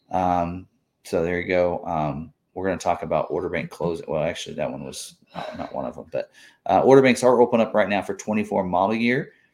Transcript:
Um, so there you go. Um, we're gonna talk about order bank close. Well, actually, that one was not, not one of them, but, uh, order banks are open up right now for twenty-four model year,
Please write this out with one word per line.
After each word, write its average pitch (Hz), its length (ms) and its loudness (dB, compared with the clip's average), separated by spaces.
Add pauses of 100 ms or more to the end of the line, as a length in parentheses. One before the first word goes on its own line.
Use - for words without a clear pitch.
(100)
Um, 90 580 -2 (360)
so 87 200 -2
there 87 160 -2
you 90 80 -6
go. 90 380 2
Um, 76 460 -4 (200)
we're 92 140 -8
gonna 92 100 0
talk 87 260 -2
about 78 280 -2
order 87 180 -2
bank 82 220 -6
close. 85 360 -4
Well, 78 160 -2
actually, 80 340 -6
that 73 140 -4
one 69 140 -10
was - 300 -14 (200)
not, - 240 -10
not - 160 -10
one 69 120 -6
of - 100 -10
them, - 160 -16
but, - 180 -6 (380)
uh, 92 120 4
order 135 200 10
banks 127 220 4
are 123 180 6
open 120 200 4
up 110 120 0
right 104 160 2
now 101 140 0
for 98 120 -8
twenty-four 104 500 -2
model 92 300 0
year, 120 380 -2 (220)